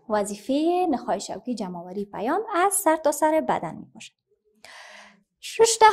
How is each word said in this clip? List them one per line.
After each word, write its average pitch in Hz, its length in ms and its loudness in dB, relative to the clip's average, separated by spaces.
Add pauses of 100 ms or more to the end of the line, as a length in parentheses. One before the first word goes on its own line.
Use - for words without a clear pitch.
وظیفهٔ 269 800 0
نخاع 214 280 -2
شوکی 214 360 -8
جمع‌آوری 180 500 -8
پیام 214 360 -4 (140)
از 392 200 2
سر 320 220 2
تا 311 160 0
سر 311 360 2
بدن 170 260 -4
می‌باشه. - 380 -20 (1500)
رشته 453 320 6